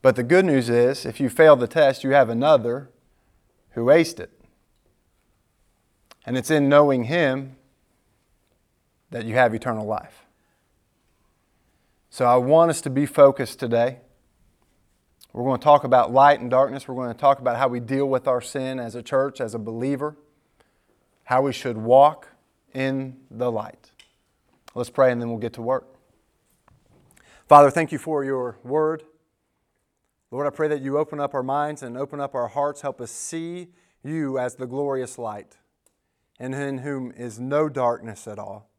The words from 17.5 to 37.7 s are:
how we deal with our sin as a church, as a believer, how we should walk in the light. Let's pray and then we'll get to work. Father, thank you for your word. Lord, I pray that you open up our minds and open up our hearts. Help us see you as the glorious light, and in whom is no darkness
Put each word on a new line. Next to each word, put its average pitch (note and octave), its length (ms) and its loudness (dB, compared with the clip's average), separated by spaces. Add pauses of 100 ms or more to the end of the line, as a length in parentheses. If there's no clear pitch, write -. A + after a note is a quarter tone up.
how C3+ 100 0
we B2 120 -4
deal C3+ 260 -4
with C3 220 -2
our B2 140 0
sin C3 380 -8
as A#2 140 -12
a A#2+ 80 -14
church, C3+ 400 -4
as A2+ 140 -8
a A2+ 40 -6
believer, C3 560 -6 (1080)
how B2+ 180 0
we C#3 100 -2
should A#2+ 280 -8
walk C3+ 480 4 (480)
in C3+ 420 -6 (140)
the A#2+ 200 -4
light. - 400 -10 (840)
Let's B2 160 -8
pray C3 200 4
and A#2+ 80 -4
then A#2 100 -6
we'll A#2 100 -8
get A2+ 140 -8
to A#2 100 -14
work. B2+ 240 -6 (1600)
Father, C#3+ 240 10
thank D#3+ 200 -2
you D3+ 60 -8
for D3+ 260 -6
your B2+ 400 -6
word. D#3 380 -2 (1300)
Lord, C#3 160 -6
I - 20 -2
pray D3+ 180 -4
that D3 140 -2
you C3+ 160 -4
open D3 220 -4
up C#3+ 140 -6
our C3 100 -4
minds D3 400 -4
and A#2+ 120 -14
open C#3 240 -10
up C#3 140 -8
our A#2+ 140 -4
hearts. D3 340 -4
Help C#3 180 -8
us A#2 120 -12
see E3+ 580 -12 (340)
you C#3+ 360 -6
as B2 160 -6
the B2+ 100 -12
glorious C3 520 -6
light, G#2 400 -12 (840)
and C3 140 -10
in C#3 260 -8
whom C3 320 -10
is A#2 280 -16
no D3 300 -2
darkness A#2+ 580 -6